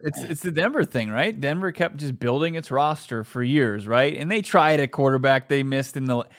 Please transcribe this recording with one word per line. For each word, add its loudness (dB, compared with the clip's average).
it's, -8
it's -8
the -4
Denver 0
thing, -4
right? -2
Denver -2
kept -2
just -6
building 0
its -10
roster -2
for -6
years, 2
right? 4
And -4
they 0
tried 4
a 2
quarterback 2
they 2
missed -2
in -4
the -2